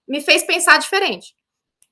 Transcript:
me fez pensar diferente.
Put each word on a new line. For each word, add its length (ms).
me 120
fez 240
pensar 340
diferente. 560